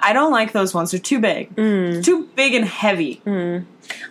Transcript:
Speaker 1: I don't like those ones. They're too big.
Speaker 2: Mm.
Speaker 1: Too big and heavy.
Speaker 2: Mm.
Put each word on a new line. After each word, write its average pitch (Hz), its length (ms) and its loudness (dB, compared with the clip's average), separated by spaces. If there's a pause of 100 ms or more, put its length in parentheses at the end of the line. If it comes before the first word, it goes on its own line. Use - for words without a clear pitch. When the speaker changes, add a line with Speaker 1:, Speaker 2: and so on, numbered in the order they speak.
Speaker 1:
I 202 100 4
don't 294 200 4
like 220 220 0
those 190 200 0
ones. 170 160 -2
They're 185 100 -4
too 262 200 -2
big. - 360 -2
Speaker 2:
Mm. 185 480 0
Speaker 1:
Too 330 220 2 (100)
big 262 200 2
and 226 100 2
heavy. 175 640 -2
Speaker 2:
Mm. 180 380 -2 (460)